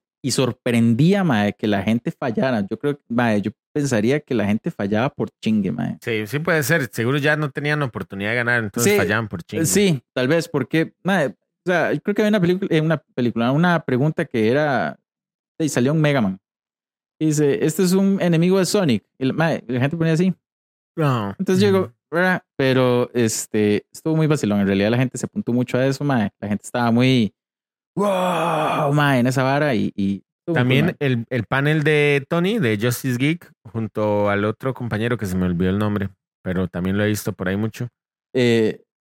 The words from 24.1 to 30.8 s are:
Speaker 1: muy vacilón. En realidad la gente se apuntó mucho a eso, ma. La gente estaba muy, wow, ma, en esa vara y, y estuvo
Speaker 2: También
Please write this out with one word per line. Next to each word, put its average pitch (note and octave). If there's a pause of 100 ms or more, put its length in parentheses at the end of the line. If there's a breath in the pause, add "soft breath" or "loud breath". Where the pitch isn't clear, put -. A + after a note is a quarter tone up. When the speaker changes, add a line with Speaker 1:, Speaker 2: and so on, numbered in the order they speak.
Speaker 1:
muy D#3
vacilón. A2+
En G2
realidad G2
la A#2+
gente B2+
se -
apuntó -
mucho B2
a C3
eso, C#3
ma. A#2+ (100)
La G2+
gente G#2
estaba A#2+
muy, A#2+ (640)
wow, E3
ma, C#3+
en A#2+
esa C3
vara C#3
y, G2+
y G2 (180)
estuvo E3+
Speaker 2:
También C3